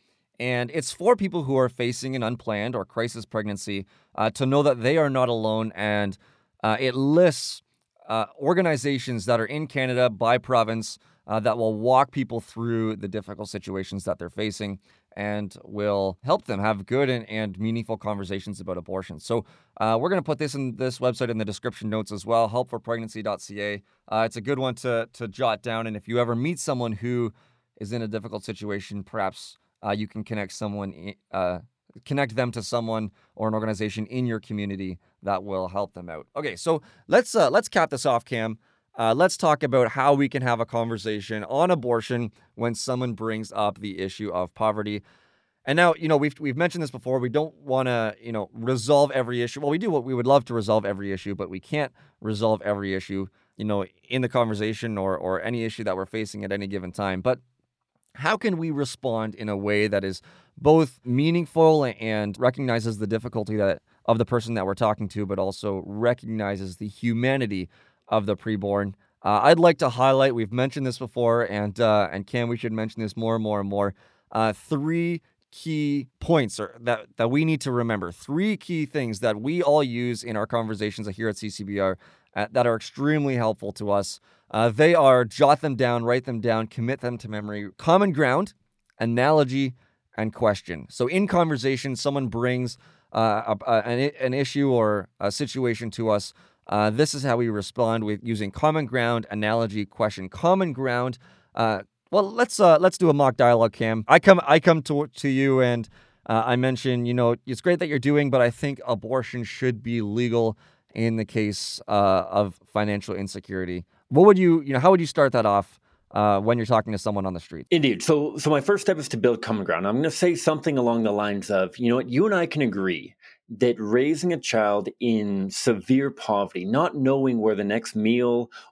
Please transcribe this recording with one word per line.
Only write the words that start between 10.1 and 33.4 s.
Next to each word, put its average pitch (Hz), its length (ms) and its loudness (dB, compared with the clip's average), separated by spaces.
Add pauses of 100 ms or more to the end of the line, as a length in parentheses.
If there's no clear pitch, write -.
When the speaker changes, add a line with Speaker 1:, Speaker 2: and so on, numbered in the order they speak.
Speaker 1:
province, 113 600 0 (280)
uh, 110 120 0
that 110 180 0
will 110 160 0
walk 127 380 2
people 117 280 -4
through 113 580 -4
the 98 100 -8
difficult 98 420 -10
situations 95 540 -8
that 90 160 -4
they're 87 100 -10
facing 101 480 -6 (400)
and 104 460 -6
will 101 600 -2
help 147 220 0
them 101 140 -4
have 101 260 -2
good 131 240 0
and, 117 180 -4
and 107 300 -6
meaningful 113 400 -4
conversations 98 640 -8
about 95 180 -8
abortion. 92 420 -10
So, 113 240 -4 (340)
uh, 110 220 0
we're 156 100 -2
gonna 185 120 0
put 147 160 -4
this 143 160 -6
in, 131 220 -6
this 127 240 -4
website 127 300 -2
in 110 100 -4
the 107 60 -2
description 107 440 -8
notes 107 220 -4
as 98 160 -12
well, 113 200 2
help 123 220 -4
for 120 80 -8
pregnancy 110 460 -8
dot 101 180 -6
c 101 180 -12
a. 101 220 -6 (260)
Uh, 110 200 0
it's 110 80 -8
a 117 60 -10
good 131 180 -4
one 127 160 -2
to, 117 380 -4
to 117 140 -10
jot 110 360 -2
down. 113 240 -4
And 107 100 -8
if 104 100 -16
you 117 120 0
ever 120 160 0
meet 147 240 -2
someone 123 320 -4
who 117 420 -4 (480)
is 104 100 -10
in 120 100 -4
a 113 60 -6
difficult 107 360 -8
situation, 101 600 -8
perhaps, - 540 -8 (260)
uh, 101 80 -4
you 107 160 -4
can 107 160 -10
connect 104 280 -8
someone, 101 420 -8
i-, 92 420 -14
uh, 90 240 -2 (460)
connect 139 300 -2
them 123 160 0
to 113 100 -8
someone 110 480 -4 (260)
or 110 120 -2